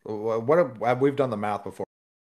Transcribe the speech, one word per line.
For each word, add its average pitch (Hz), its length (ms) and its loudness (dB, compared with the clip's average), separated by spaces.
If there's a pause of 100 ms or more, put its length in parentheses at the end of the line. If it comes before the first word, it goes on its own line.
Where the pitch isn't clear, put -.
Wha-, 110 340 -2
what 131 180 4
have, 131 240 2
have, 123 200 2
we've 139 140 2
done 135 140 2
the 107 80 -4
math 104 260 -4
before. 95 220 -8 (380)